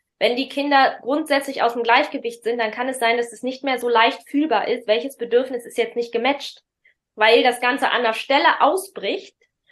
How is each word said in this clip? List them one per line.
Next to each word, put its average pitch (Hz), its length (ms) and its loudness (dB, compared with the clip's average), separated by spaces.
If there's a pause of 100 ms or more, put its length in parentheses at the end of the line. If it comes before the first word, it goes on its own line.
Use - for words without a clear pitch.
(200)
Wenn 240 160 2
die 254 140 -4
Kinder 277 520 2
grundsätzlich 277 600 -2
aus 233 120 2
dem 240 100 -4
Gleichgewicht 240 600 0
sind, 240 140 -4
dann 220 140 -2
kann 247 180 -6
es 254 100 -6
sein, 233 180 2
dass 233 140 -4
es 214 120 -18
nicht 254 200 -8
mehr 269 140 -2
so 240 100 -4
leicht 233 400 2
fühlbar 285 400 0
ist, 247 200 -4
welches 277 300 -2
Bedürfnis 240 480 -2
ist 214 120 -16
jetzt 233 180 -2
nicht 240 160 -4
gematcht, 254 520 -4 (520)
weil 226 280 6
das 247 180 0
Ganze 254 300 0
an 233 100 0
der 226 120 0
Stelle 294 480 2
ausbricht, 269 760 -2 (360)